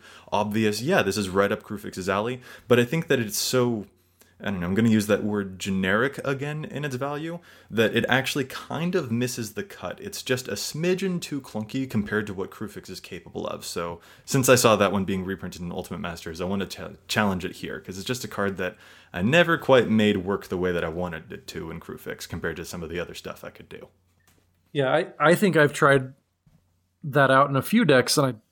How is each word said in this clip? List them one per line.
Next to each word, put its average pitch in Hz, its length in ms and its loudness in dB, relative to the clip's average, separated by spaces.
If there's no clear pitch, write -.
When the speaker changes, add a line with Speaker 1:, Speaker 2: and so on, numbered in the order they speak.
Speaker 1:
obvious, 104 500 0
"Yeah, 160 200 2
this 95 140 0
is 101 140 0
right 101 220 2
up 107 100 -4
Kruphix's 95 460 -8
alley," 110 320 -2
but 120 100 8
I 120 60 6
think 160 220 -2
that 135 140 4
it's 104 180 -4
so, 120 480 0
I - 40 -14
don't 98 140 -4
know, 85 80 -2
I'm 95 60 0
gonna 113 140 6
use 110 180 6
that 101 160 2
word 101 360 -4
generic 98 680 0
again 143 400 -6
in 147 220 -8
its 135 100 -6
value, 147 440 -8
that 107 240 2
it 113 140 0
actually 131 380 0
kind 170 480 -6
of 143 180 -2
misses 120 400 -4
the 101 100 -8
cut. - 380 -12
It's 101 220 -10
just 127 260 -2
a - 40 -8
smidgen 180 680 -2
too 143 220 -8
clunky 127 460 -6
compared 107 380 -2
to 104 60 -8
what 92 180 -8
Kruphix - 380 -14
is 90 120 -14
capable 87 460 -10
of. - 200 -10
So 85 340 -8
since 135 240 2
I 131 60 10
saw 117 220 6
that 98 160 4
one 98 120 0
being 92 220 -4
reprinted 95 340 -8
in 87 100 -8
Ultimate 87 300 -8
Masters, 85 400 -10
I 87 60 -2
wanna 98 180 -2
ch-, 85 320 -12
challenge 98 380 0
it 90 120 -8
here, - 240 -10
'cause 92 180 -12
it's 98 80 -12
just 123 180 -4
a 107 40 -10
card 101 280 -4
that 90 220 -6
I 87 80 -6
never 165 380 4
quite 127 320 4
made 104 340 6
work 95 220 -4
the 98 100 -4
way 90 160 0
that 85 120 -2
I 82 40 -4
wanted 82 420 -8
it - 180 -16
to 82 220 -10
in 82 80 -12
Kruphix - 480 -12
compared 82 300 -6
to 82 80 -10
some 87 180 -10
of 80 60 -8
the 82 100 -6
other 85 140 -8
stuff - 320 -14
I - 60 -14
could - 180 -20
do. - 200 -18
Speaker 2:
Yeah, 135 180 0
I, 170 180 2
I 156 140 8
think 180 200 4
I've 147 200 6
tried 139 400 4
that 139 260 4
out 135 200 6
in 139 60 2
a 131 60 4
few 226 220 4
decks, 131 320 6
and 143 100 4
I 127 80 -2